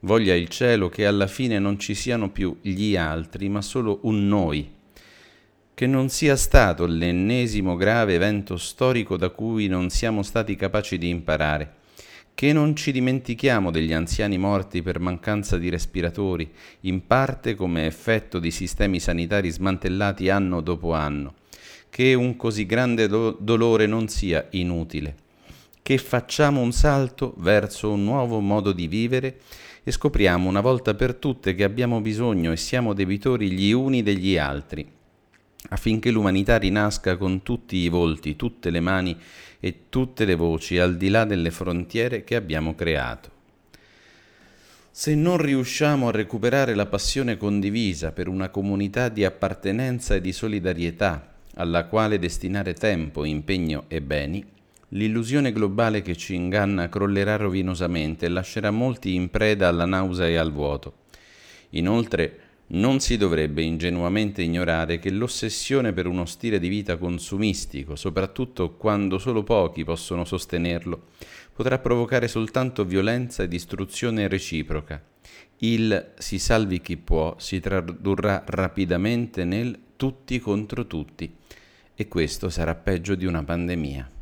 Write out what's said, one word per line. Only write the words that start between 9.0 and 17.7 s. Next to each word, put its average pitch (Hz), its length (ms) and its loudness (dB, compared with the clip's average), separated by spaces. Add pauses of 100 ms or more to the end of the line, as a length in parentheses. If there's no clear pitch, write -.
da 90 140 0
cui 110 380 -2
non 90 200 0
siamo 110 340 0
stati 104 320 -2
capaci 98 440 -2
di 85 100 -2
imparare. 78 680 -2 (600)
Che 143 160 4
non 151 240 4
ci 143 160 -2
dimentichiamo 127 760 0
degli 80 240 0
anziani 95 420 0
morti 92 460 0
per 85 180 -4
mancanza 92 560 -2
di 87 140 0
respiratori, 85 840 -2 (280)
in 90 260 -2
parte 131 480 0
come 87 320 0